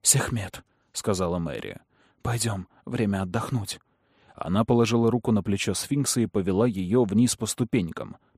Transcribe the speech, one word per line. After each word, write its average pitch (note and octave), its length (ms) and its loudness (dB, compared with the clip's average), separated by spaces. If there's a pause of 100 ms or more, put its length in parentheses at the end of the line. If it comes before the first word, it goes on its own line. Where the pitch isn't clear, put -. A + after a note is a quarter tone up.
"Сехмет", — - 600 0 (300)
сказала F2+ 460 -2
Мэри, — C#2+ 400 -6 (420)
"пойдем, A2+ 460 -4 (180)
время G2+ 380 -2
отдохнуть". G#2+ 560 -4 (560)
Она G2 280 0
положила A#2 460 4
руку A#2+ 220 0
на G#2+ 100 4
плечо G2 320 -2
сфинкса C3+ 480 -2
и A2 60 2
повела G2 400 2
ее G2 360 2
вниз A2+ 320 4
по A2+ 120 -6
ступенькам, F2+ 720 -4 (200)